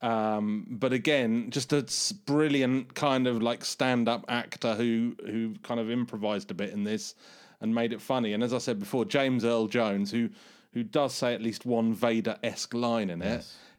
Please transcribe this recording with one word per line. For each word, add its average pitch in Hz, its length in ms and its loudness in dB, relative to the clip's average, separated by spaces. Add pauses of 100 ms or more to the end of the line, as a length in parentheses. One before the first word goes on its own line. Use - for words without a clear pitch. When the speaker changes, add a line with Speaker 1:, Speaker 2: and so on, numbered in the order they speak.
Speaker 1:
Um, 107 680 0
but 120 220 0
again, 120 580 2
just 131 220 -4
a 147 60 4
s-, - 340 -2
brilliant 139 800 2
kind 131 320 2
of, 120 160 2
like, 117 220 0
stand-up 120 640 2
actor 117 460 0
who, 117 500 2
who 110 380 -4
kind 120 180 -4
of 110 100 -2
improvised 107 600 -2
a 98 40 -8
bit 101 160 -4
in 104 140 -4
this 107 300 -4 (480)
and 110 120 0
made 117 200 0
it 110 80 -12
funny. 120 320 0
And 107 100 0
as 117 80 -2
I 127 60 0
said 113 200 -2
before, 107 280 -2
James 131 380 2
Earl 117 240 2
Jones, 101 420 0
who, 117 180 0 (460)
who 120 100 -2
does 131 300 0
say 120 200 0
at 101 60 -4
least 113 240 -4
one 113 300 2
Vader-esque 113 800 -2
line 117 340 0
in 87 140 -6
it, - 40 -2
Speaker 2:
Yes. - 300 -4 (220)